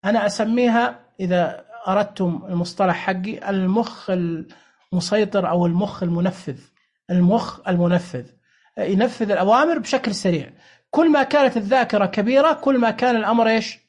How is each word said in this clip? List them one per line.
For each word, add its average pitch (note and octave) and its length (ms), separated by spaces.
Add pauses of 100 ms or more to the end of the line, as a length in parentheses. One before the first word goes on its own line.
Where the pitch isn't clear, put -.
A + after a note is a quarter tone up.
أنا G#3 220
أسميها، A#3 720 (200)
إذا F3 440 (240)
أردتم F3 600
المصطلح F3+ 480
حقي، G3 540
المخ G3 600 (800)
المسيطر G3+ 560
أو F3 180
المخ F#3+ 360
المنفذ. E3+ 560 (520)
المخ F3+ 580
المنفذ F3 580 (520)
ينفذ G#3 520
الأوامر A#3 480
بشكل A#3 360
سريع. E3+ 360 (400)
كل D#4+ 200
ما C#4+ 120
كانت C4+ 340
الذاكرة A3 500
كبيرة، C4 460
كل C#4 260
ما A#3 120
كان A#3 260
الأمر A3+ 320
إيش؟ A3 300 (100)